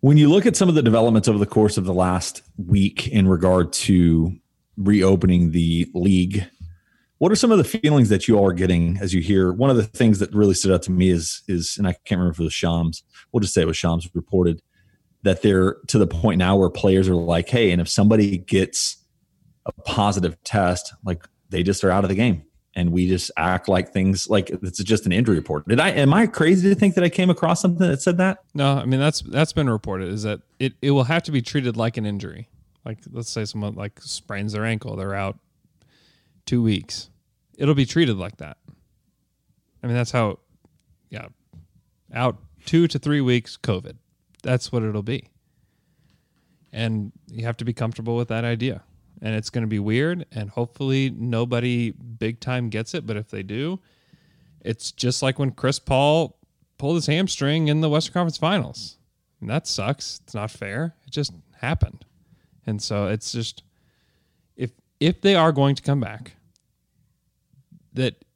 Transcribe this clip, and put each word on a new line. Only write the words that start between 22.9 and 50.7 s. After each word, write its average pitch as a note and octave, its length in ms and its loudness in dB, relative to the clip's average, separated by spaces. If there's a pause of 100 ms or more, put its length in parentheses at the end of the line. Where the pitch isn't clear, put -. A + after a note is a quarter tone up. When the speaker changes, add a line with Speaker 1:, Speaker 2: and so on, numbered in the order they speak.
Speaker 1:
we F2+ 160 0
just F#2 300 -2
act F2+ 320 -2
like F#2 240 0
things, F#2+ 360 0
like G2 220 0
it's F#2 320 -8
just G#2 240 0
an F2+ 60 0
injury G#2+ 240 2
report. D2+ 320 -6
Did A#2 100 2
I, F3 120 2
am C#3+ 220 4
I G#3+ 140 4
crazy F#3 420 2
to G3 60 4
think G3 220 2
that F3 80 2
I E3+ 40 2
came F3+ 220 0
across E3+ 320 0
something F3 240 2
that C#3 160 -2
said F3+ 160 0
that? F#3+ 200 0 (140)
Speaker 2:
No, C#3 200 0
I C#3 120 -2
mean, C3 140 0
that's, D3 220 0
that's - 320 -2
been C#3+ 180 0
reported, F#2+ 380 -4
is G#2 160 -6
that G#2+ 160 -4 (180)
it, C3 140 -4 (100)
it C#3+ 80 0
will C#3 140 4
have D#3+ 180 0
to - 80 -10
be C#3 100 0
treated B2 360 -4
like A#2 220 -2
an A2 60 -6
injury. G2+ 440 -8 (360)
Like, A2 140 -12 (140)
let's A#2+ 180 -12
say A2 140 -6
someone, G#2 320 -8
like, G2+ 240 -14
sprains G#2 540 -10
their G#2+ 100 -4
ankle, A2 320 -6
they're G2 180 -8
out G2 240 -6 (1080)
two A#2+ 180 0
weeks. - 460 -4 (460)
It'll C#3+ 200 0
be C3+ 100 0
treated C3+ 300 0
like F#2 220 -10
that. D2+ 180 -18 (1200)
I B2 60 -12
mean, A#2+ 80 -4
that's A#2+ 160 -2
how, A2+ 300 -2 (680)
yeah, - 180 -16 (840)
out A#2+ 260 -4 (260)
two E3 240 2
to D3+ 100 -4
three D3 220 -2
weeks, B2 360 -2
covid. - 420 -6 (440)
That's B2+ 300 -4
what A#2+ 100 -2
it'll G#2+ 220 -4
be. A#2 240 -8 (1400)
And A2 400 -6 (160)
you A2+ 160 -12
have A#2 140 -6
to A#2+ 60 -8
be A#2+ 80 -6
comfortable A#2 440 -6
with A#2+ 140 -4
that A2+ 140 -4
idea. A#2 380 -6 (400)
And A2 120 -6
it's G#2+ 140 -6
gonna A2+ 200 -6
be G#2+ 100 -4
weird, C3+ 540 -2
and G#2 180 -8
hopefully C3+ 640 -4